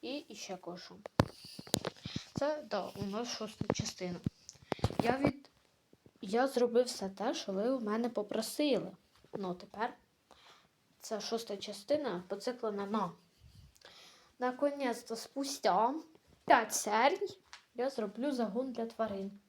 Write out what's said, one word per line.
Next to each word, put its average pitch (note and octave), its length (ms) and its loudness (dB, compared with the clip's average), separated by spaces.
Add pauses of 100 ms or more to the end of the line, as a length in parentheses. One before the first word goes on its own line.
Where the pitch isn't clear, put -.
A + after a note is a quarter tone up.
і, B3+ 140 -6
і C4 180 -10
ще G3 220 -10
кое-що. F3+ 380 -12 (1400)
Це, D4+ 360 0
да, G3 260 -2
у G3 80 -4
нас G#3+ 240 -4
шоста - 360 -6 (100)
частина. - 460 -4 (840)
Я A#3+ 160 4
від-, C#4 320 2 (720)
я A3+ 280 4
зробив A#3+ 360 6
все G3+ 240 -4
те, G#3 260 -2
що - 180 -4
ви G3+ 180 2
у C4 100 2
мене A3+ 280 0
попросили. A3 840 0 (400)
Ну, F#3 220 -4
тепер G#3 420 -6 (1040)
це G#3+ 200 -4
шоста A3+ 360 -4
частина G#3 720 -2
поциклена G3+ 580 -2
на. G3 260 0 (1300)
Наконець-то B3+ 760 0
спустя A#3 760 2 (500)
п'ять A3+ 300 6
серій C#4 640 4 (360)
я B3 160 0
зроблю A#3 420 -2
загон A#3+ 400 0
для A3+ 140 -2
тварин. G3+ 640 -4